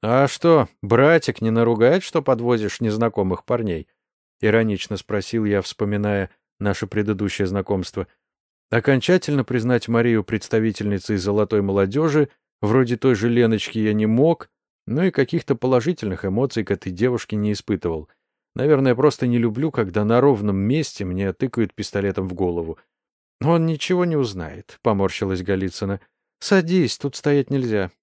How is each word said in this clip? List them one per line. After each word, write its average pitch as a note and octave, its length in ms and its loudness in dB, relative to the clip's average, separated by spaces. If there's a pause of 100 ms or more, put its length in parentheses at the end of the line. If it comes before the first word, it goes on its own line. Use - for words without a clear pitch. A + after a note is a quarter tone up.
«А B2+ 260 2
что, D#3 420 2 (100)
братик C3+ 600 2
не A2+ 80 0
наругает, A#2 520 2
что - 200 -2
подвозишь A#2+ 580 0
незнакомых G#2 640 -2
парней?» — G2+ 420 -4 (540)
иронично G#2+ 560 0
спросил G#2+ 480 -4
я, G2+ 160 2
вспоминая G#2 720 -2 (280)
наше G2+ 280 -2
предыдущее G2+ 600 -2
знакомство. F#2+ 600 -4 (640)
Окончательно C#3 760 2
признать B2 440 0
Марию A#2 360 2
представительницей G#2 960 -2
золотой G2+ 420 0
молодёжи, A#2 680 2 (320)
вроде A#2 340 2
той B2+ 180 2
же G#2+ 140 0
Леночки, A#2 500 2
я G#2+ 140 0
не G#2+ 140 0
мог, C#3 420 2 (400)
но C#3+ 160 -2
и F#3 60 2
каких-то C#3+ 440 0
положительных B2 720 -2
эмоций G#2+ 400 -2
к - 60 -6
этой F#2+ 200 -4
девушке A2 460 -2
не G#2 160 0
испытывал. E2 560 -4 (460)
Наверное, C3+ 400 2
просто C3 320 2
не A#2+ 100 0
люблю, A#2+ 340 -2
когда G#2 320 -2
на A2+ 180 4
ровном G#2+ 360 2
месте A#2 480 -2
мне F#2 300 -2
тыкают A#2 400 -2
пистолетом G2 520 -4
в F#2 60 -8
голову. F2 460 -4 (640)
«Он E3 240 2
ничего F3+ 400 -2
не E3 100 -2
узнает», — F#2+ 680 -6
поморщилась G2 600 0
Голицына. F#2+ 580 -4 (400)
«Садись, F3 560 2
тут - 200 -8
стоять C#3+ 340 0
нельзя». A2+ 400 -2 (120)